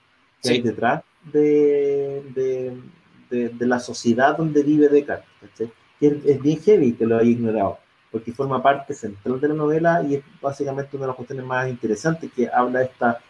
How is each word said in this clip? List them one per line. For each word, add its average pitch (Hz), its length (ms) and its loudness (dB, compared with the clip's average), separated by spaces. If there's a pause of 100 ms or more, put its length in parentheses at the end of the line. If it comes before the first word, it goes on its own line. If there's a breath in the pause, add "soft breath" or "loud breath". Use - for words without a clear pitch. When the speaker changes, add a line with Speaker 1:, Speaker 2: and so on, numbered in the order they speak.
(420)
Speaker 1:
que - 60 -4
Speaker 2:
Sí. 120 60 2
Speaker 1:
hay 123 80 0
detrás 117 400 -2 (440)
de, 143 760 2 (120)
de, 127 420 -4 (540)
de, 120 200 -2
de 120 160 -4
la 123 120 0
sociedad 120 580 0
donde 151 260 0
vive 147 260 4
Deckard, 143 340 0 (180)
¿cachai? 110 300 -10 (300)
Que 143 80 4
es, 147 160 0
es 131 180 2
bien 151 200 0
heavy 170 320 4
que 113 120 -2
lo 113 120 2
haya 117 120 4
ignorado, 110 480 0 (320)
porque 113 220 -8
forma 131 300 -2
parte 139 320 0
central 117 460 -8
de 147 80 0
la 151 60 -2
novela 165 540 0
y 139 80 -2
es 139 80 -8 (160)
básicamente 139 560 -6
una 135 80 -8
de 135 40 -4
las 127 80 -6
cuestiones 127 280 -12
más 127 240 -4
interesantes 123 680 -4
que 117 140 -2
habla 123 340 0
esta 123 460 -2